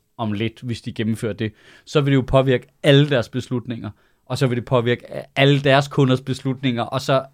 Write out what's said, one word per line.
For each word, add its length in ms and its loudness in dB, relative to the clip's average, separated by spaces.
om 160 -4
lidt, 300 -6
hvis 200 -8
de 100 -10
gennemfører 400 -4
det," 200 -6
så 160 0
vil 100 0
det 60 4
jo 60 4
påvirke 440 2
alle 280 6
deres 180 0
beslutninger, 600 -8
og 120 -6
så 80 2
vil 100 0
det 80 -4
påvirke 380 0
alle 240 4
deres 280 2
kunders 320 2
beslutninger, 640 -4
og 180 -6
så, 340 0